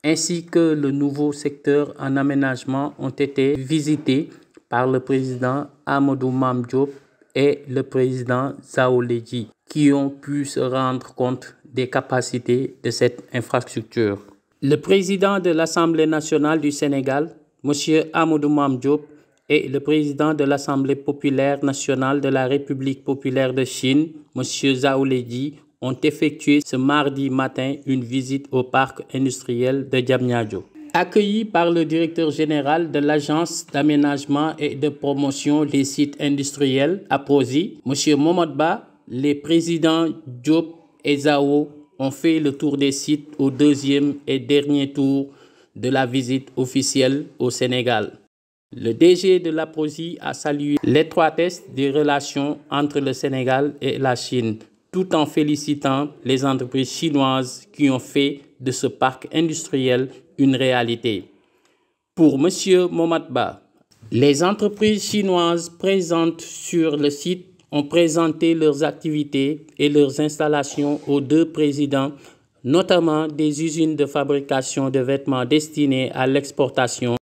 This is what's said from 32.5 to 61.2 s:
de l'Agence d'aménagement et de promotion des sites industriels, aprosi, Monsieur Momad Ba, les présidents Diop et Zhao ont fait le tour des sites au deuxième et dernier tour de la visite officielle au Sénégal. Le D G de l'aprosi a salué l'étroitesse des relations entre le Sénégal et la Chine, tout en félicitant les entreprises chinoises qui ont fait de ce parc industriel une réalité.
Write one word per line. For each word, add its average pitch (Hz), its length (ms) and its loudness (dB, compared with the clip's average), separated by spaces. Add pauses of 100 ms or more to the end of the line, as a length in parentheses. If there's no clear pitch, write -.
de 143 80 -2
l'Agence 151 720 0
d'aménagement 147 880 0
et 143 160 -4
de 139 140 -2
promotion 143 760 0
des 139 200 0
sites 143 360 -2
industriels, 139 880 0
aprosi, 139 760 0
Monsieur 139 300 2
Momad 160 400 2
Ba, 170 320 -2 (180)
les 143 300 -2
présidents 160 720 0 (180)
Diop 143 520 -2 (240)
et 143 140 2
Zhao 143 540 2 (280)
ont 135 120 -2
fait 160 300 0
le 139 120 0
tour 139 240 -2
des 139 160 2
sites 147 460 -4
au 135 120 2
deuxième 139 680 2 (100)
et 135 120 -2
dernier 143 540 2
tour 139 380 0 (440)
de 113 140 -4
la 131 160 2
visite 127 520 -4
officielle 135 680 0 (140)
au 127 100 0
Sénégal. 123 680 -2 (580)
Le 113 160 -2
D 170 240 6
G 185 240 4
de 165 80 -4
l'aprosi 156 720 -6
a 143 140 -8
salué 147 500 -2
l'étroitesse 160 800 2 (120)
des 135 160 0
relations 143 680 0 (120)
entre 147 300 -2
le 131 140 -2
Sénégal 135 680 0
et 131 160 -2
la 131 180 0
Chine, 113 440 -2 (340)
tout 185 220 -2
en 156 100 4
félicitant 147 840 -2 (140)
les 131 220 0
entreprises 131 480 -2
chinoises 131 800 -2
qui 143 160 2
ont 131 100 2
fait 143 420 -2 (200)
de 127 100 -2
ce 123 160 -4
parc - 460 -2
industriel 135 800 0 (260)
une 135 180 4
réalité. 117 720 0 (880)